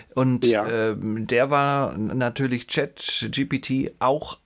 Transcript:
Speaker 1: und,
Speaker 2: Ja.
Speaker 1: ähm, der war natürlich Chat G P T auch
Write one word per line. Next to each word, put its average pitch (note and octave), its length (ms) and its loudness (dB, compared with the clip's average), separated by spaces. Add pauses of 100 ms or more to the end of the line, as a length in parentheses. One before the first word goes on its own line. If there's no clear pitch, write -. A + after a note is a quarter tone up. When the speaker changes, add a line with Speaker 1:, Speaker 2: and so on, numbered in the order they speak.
(140)
Speaker 1:
und, B2+ 320 2
Speaker 2:
Ja. A2+ 460 2
Speaker 1:
ähm, G#2+ 340 -4
der A#2+ 240 2
war C#3 480 2
natürlich B2 720 -2
Chat - 640 -4
G C#3 140 0
P C#3 120 -2
T C3 400 -2
auch C#3 480 -2